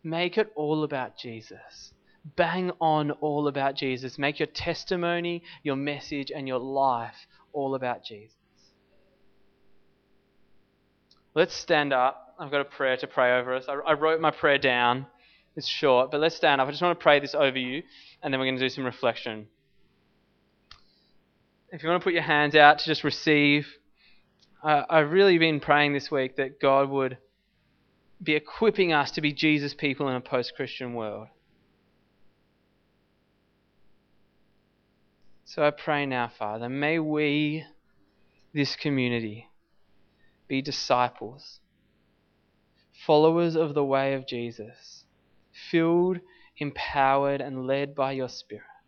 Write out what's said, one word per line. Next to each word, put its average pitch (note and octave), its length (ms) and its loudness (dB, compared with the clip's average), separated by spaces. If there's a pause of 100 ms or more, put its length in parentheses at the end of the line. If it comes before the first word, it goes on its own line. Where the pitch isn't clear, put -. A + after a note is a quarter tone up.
Make E3+ 340 -4
it G#3+ 180 0
all D3+ 300 -2
about C3+ 320 -6
Jesus. - 760 -18 (420)
Bang F3 440 -2
on D#3 300 0
all D3 380 -2
about C3+ 260 -2
Jesus. C3 440 -6
Make C#3+ 200 -4
your D#3 80 0
testimony, E3+ 960 -4 (200)
your C#3 140 -2
message, C#3 580 -8
and C#3 140 -8
your B2+ 100 -2
life C3 680 -2 (260)
all C3+ 220 -4
about B2 280 -6
Jesus. G#2+ 320 -18 (3000)
Let's F3+ 200 0
stand D3 380 0
up. B2+ 460 -2
I've D3 120 -14
got C#3+ 120 0
a - 20 -4
prayer C3 320 -2
to C3 100 -8
pray B2 320 2
over B2+ 160 -4
us. C3 140 -6
I, C#3+ 60 -6
I D3 180 -2
wrote D#3+ 300 0
my D#3 80 4
prayer C#3+ 260 2
down. B2+ 500 2 (480)
It's - 140 -8
short, C3 420 2
but D3 100 -2
let's D#3+ 140 2
stand C#3+ 280 2
up. C3+ 60 0
I - 20 -6
just D3 120 -6
want F3 160 0
to - 40 -18
pray D3 180 8
this C#3+ 140 -8
over C3+ 240 2
you, B2+ 240 -6 (400)
and C#3 100 -2
then C3 80 0
we're C3 60 0
gonna C3 120 -2
do B2+ 120 0
some C3+ 140 -8
reflection. A2+ 600 -4 (2250)
If D#3+ 120 -14
you E3 80 -2
wanna F3 100 2
put F3+ 140 0
your E3 80 0
hands D3 320 2
out D3+ 240 10
to - 80 -6
just D#3 180 -2
receive, D3 640 2 (920)
uh, D3+ 260 2
I've D#3 240 4
really F#3+ 240 6
been D#3+ 240 2
praying D3 320 4
this C#3 180 -4
week C3 260 -2
that C3+ 220 -4
God C#3 300 2
would C3+ 300 -4 (1040)
be D#3+ 120 0
equipping F#3 600 2
us C#3+ 160 2
to - 100 -6
be D3 140 -2
Jesus D3 400 0
people C#3 340 -4
in B2+ 60 -2
a B2 80 -6
post-Christian B2 720 -6
world. G#2+ 340 -8 (4000)
So - 160 -6
I D3 80 2
pray D3 360 -4
now, B2 300 -4
Father, A2+ 320 -8
may D3 300 -2
we, D3+ 640 -2 (880)
this C#3+ 220 -2
community, A#2+ 720 -4 (1040)
be C3+ 140 -2
disciples, B2 960 -4 (1500)
followers E3 480 4
of D#3+ 200 -2
the D3 100 0
way C3+ 300 0
of C3 120 -8
Jesus, A#2 760 -12 (680)
filled, F3 480 2 (380)
empowered, C#3 840 0
and C3 260 -8
led C#3 280 -2
by C3+ 180 -2
your C3 160 -4
Spirit - 360 -16 (240)